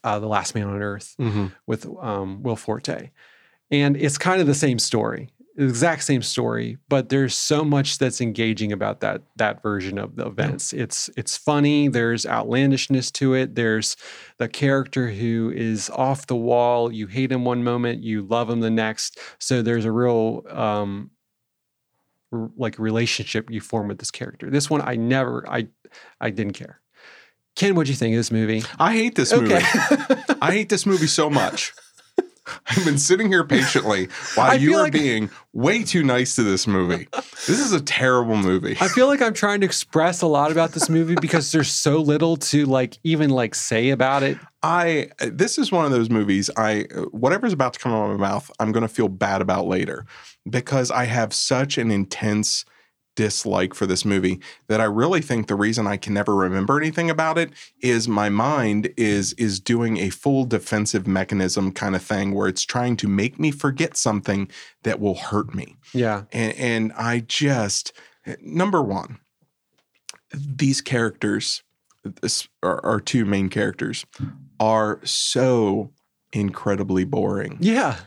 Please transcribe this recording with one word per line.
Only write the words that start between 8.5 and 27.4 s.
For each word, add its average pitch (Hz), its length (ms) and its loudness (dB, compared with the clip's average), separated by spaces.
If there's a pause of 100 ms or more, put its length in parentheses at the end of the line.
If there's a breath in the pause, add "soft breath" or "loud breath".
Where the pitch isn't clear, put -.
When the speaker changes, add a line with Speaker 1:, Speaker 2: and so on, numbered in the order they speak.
Speaker 1:
about 104 280 -4
that, 104 220 -4 (140)
that 107 260 -2
version 98 360 -4
of 104 180 -8
the - 100 -6
events. - 480 -4
Speaker 2:
Yeah. 139 80 -4
Speaker 1:
It's, - 340 -6
it's - 200 -6
funny. 147 520 2
There's 117 380 0
outlandishness 127 840 0
to 131 200 2
it. 131 220 0
There's 110 420 0 (400 loud breath)
the 117 120 -4
character 135 600 0
who 113 440 -2
is 113 360 -4
off 135 360 -2
the 127 100 -2
wall. 120 560 2
You 107 140 -8
hate 127 260 -2
him 123 140 0
one 123 180 0
moment, 120 380 -2
you 110 200 -2
love 113 280 -2
him 117 100 0
the 113 100 0
next. 110 480 -2 (200 loud breath)
So 123 240 0
there's 117 240 0
a 113 60 0
real, 117 580 2
um, 104 600 -4 (1200)
r-, 113 280 -8
like, 113 200 -4
relationship 110 720 -2
you 110 120 -8
form 104 260 -4
with 101 100 -8
this - 120 -8
character. - 400 -12
This 143 180 0
one, 151 140 2
I 123 140 -4
never, 123 540 -2
I, 120 180 -4 (520 loud breath)
I 123 100 -4
didn't 101 220 -4
care. - 300 -16 (720 loud breath)